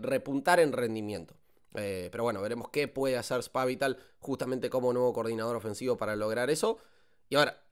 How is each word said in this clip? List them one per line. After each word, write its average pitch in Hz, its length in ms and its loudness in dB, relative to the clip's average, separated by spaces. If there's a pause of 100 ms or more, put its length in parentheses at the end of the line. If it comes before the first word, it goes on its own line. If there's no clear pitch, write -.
repuntar 139 600 2
en 147 120 6
rendimiento. 110 640 -4 (400)
Eh, 95 380 -4
pero 113 120 -2
bueno, 110 160 0
veremos 113 300 -4
qué 143 180 0
puede 135 280 0
hacer 120 260 -2
Spavital 131 560 0 (220)
justamente 127 500 -2
como 123 220 2
nuevo 123 200 2
coordinador 113 440 -2
ofensivo 110 400 -2
para 107 200 -2
lograr 110 340 0
eso. 214 280 0 (520)
Y 143 60 2
ahora, - 360 4